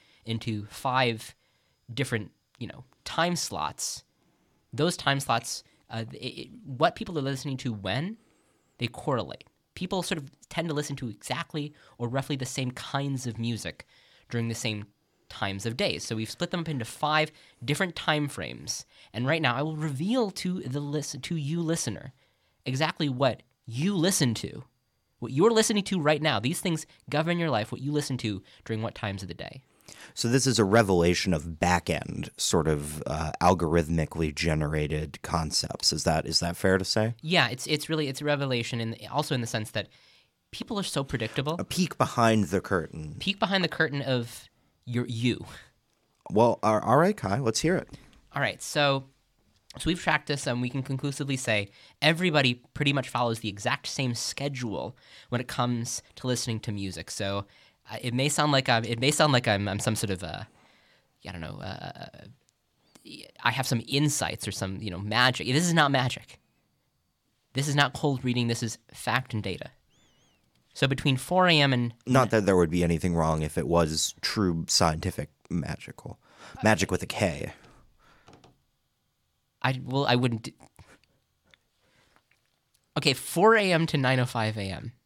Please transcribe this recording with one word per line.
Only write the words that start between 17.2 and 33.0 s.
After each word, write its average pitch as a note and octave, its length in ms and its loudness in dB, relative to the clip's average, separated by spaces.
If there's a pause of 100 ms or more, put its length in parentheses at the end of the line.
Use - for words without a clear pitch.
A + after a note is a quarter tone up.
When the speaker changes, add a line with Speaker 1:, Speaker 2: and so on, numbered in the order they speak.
Speaker 1:
different D#3+ 320 0
time D3+ 320 2
frames. C2 580 -8 (260)
And A#2 140 -4
right D#3+ 160 2
now B2 140 2
I C3+ 80 -2
will D#3 120 -4
reveal D#3+ 560 0
to F3+ 300 -4
the C3 180 -4
lis-, C#3+ 400 -4
to E3+ 160 -6
you D#3 260 -2
listener D#3 520 -4 (500)
exactly D3 460 0
what B2+ 320 0 (240)
you D3+ 300 -2
listen D#3 400 4
to, - 280 -8 (540)
what A2+ 140 -8
you're F3 200 6
listening A3 340 4
to F#3 140 -2
right D3+ 220 4
now. C#3+ 180 2
These C3 220 -2
things D#3+ 240 -2 (240)
govern D#3+ 300 0
your E3 100 0
life, A2+ 220 0
what A#2+ 100 -8
you C#3 100 -4
listen C#3 280 0
to G2+ 240 -4 (220)
during A2 180 -4
what A2 100 -6
times G2 300 -6
of F#2 40 -10
the - 60 -10
day. - 300 -14 (500)
Speaker 2:
So - 140 -2
this B2 180 4
is B2 140 4
a A2 40 8
revelation F#2+ 720 6
of D#2+ 260 -4
back-end, - 800 0
sort D#2 300 2
of, D2+ 400 -2